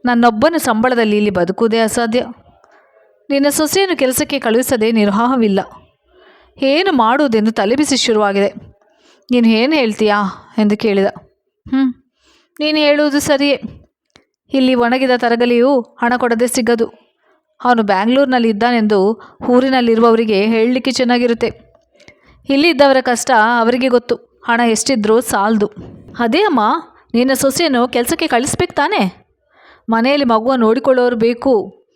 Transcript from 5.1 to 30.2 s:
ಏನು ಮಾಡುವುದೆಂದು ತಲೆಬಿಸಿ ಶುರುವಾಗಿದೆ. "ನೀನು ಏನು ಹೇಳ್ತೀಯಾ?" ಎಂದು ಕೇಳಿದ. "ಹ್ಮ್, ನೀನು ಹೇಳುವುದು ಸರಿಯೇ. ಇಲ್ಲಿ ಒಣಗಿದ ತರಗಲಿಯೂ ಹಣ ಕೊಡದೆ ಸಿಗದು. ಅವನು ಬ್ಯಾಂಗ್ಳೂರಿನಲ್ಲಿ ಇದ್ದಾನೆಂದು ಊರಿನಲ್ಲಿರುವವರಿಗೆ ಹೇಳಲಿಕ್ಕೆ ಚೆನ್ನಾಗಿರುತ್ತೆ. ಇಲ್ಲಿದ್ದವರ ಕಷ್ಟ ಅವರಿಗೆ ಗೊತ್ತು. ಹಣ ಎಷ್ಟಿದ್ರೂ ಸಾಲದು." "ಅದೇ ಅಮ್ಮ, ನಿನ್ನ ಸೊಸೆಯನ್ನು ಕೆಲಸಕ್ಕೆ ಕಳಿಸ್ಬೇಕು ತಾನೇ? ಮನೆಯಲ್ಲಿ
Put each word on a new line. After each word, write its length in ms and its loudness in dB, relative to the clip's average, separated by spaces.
ಏನು 300 0
ಮಾಡುವುದೆಂದು 600 0
ತಲೆಬಿಸಿ 460 -2
ಶುರುವಾಗಿದೆ. 560 0
"ನೀನು 160 2
ಏನು 260 2
ಹೇಳ್ತೀಯಾ?" 440 0
ಎಂದು 200 0
ಕೇಳಿದ. 280 0
"ಹ್ಮ್, 240 0
ನೀನು 180 -2
ಹೇಳುವುದು 420 2
ಸರಿಯೇ. 420 0
ಇಲ್ಲಿ 220 2
ಒಣಗಿದ 420 0
ತರಗಲಿಯೂ 640 2
ಹಣ 360 -4
ಕೊಡದೆ 300 0
ಸಿಗದು. 380 0
ಅವನು 200 2
ಬ್ಯಾಂಗ್ಳೂರಿನಲ್ಲಿ 680 0
ಇದ್ದಾನೆಂದು 720 0
ಊರಿನಲ್ಲಿರುವವರಿಗೆ 960 2
ಹೇಳಲಿಕ್ಕೆ 460 0
ಚೆನ್ನಾಗಿರುತ್ತೆ. 840 -2
ಇಲ್ಲಿದ್ದವರ 520 4
ಕಷ್ಟ 300 -2
ಅವರಿಗೆ 280 0
ಗೊತ್ತು. 280 0
ಹಣ 220 0
ಎಷ್ಟಿದ್ರೂ 540 0
ಸಾಲದು." 500 -2
"ಅದೇ 180 0
ಅಮ್ಮ, 220 0
ನಿನ್ನ 200 0
ಸೊಸೆಯನ್ನು 540 0
ಕೆಲಸಕ್ಕೆ 400 -4
ಕಳಿಸ್ಬೇಕು 480 -2
ತಾನೇ? 440 -2
ಮನೆಯಲ್ಲಿ 360 0